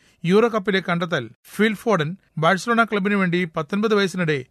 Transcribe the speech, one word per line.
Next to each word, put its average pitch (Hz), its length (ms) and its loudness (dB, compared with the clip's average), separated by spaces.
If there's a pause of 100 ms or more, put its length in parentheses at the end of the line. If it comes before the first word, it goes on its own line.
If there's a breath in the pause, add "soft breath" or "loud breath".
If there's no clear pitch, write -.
(240 soft breath)
യൂറോ 202 260 4
കപ്പിലെ 196 300 -2
കണ്ടെത്തൽ 170 440 -4 (220)
ഫിൽ 214 280 0
ഫോഡൻ, 180 360 -2 (280)
ബാഴ്സലോണ 190 460 2
ക്ലബിനു 202 320 -2
വേണ്ടി 180 300 0
പത്തൊൻപത് 202 500 -2
വയസ്സിനിടെ 180 420 0 (140)